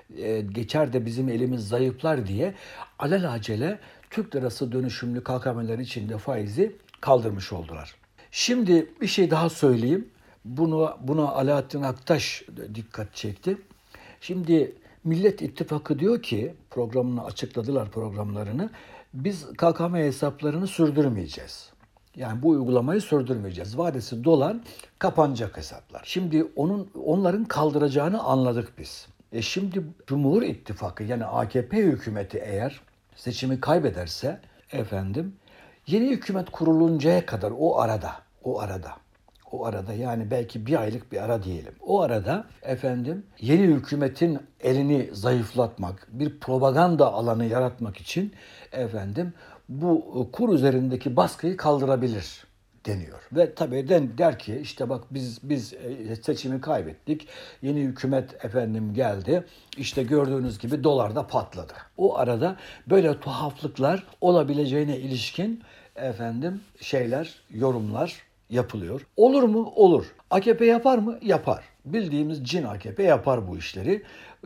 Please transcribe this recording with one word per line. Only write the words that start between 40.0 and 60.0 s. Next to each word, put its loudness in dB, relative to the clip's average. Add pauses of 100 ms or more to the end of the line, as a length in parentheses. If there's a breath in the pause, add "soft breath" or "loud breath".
belki -4
bir 2
aylık -6
bir -4
ara -2
diyelim. -8
O 2
arada 0 (160)
efendim -4 (140)
yeni 4
hükümetin 2 (200)
elini 2
zayıflatmak, -2
bir -4
propaganda 4
alanı 0
yaratmak -2
için -4 (380 loud breath)
efendim -4 (360 loud breath)
bu, 0
e, -14
kur 2
üzerindeki 2
baskıyı 0
kaldırabilir 0 (420)
deniyor. -6 (120)
Ve 2
tabii -2
den-, 2
der 2
ki -8
işte -6
bak -6
biz, -8
biz, -4
e, -10
seçimi -4
kaybettik. -4 (340 loud breath)
Yeni -2
hükümet -2
efendim -2
geldi. 0 (340 loud breath)
İşte -4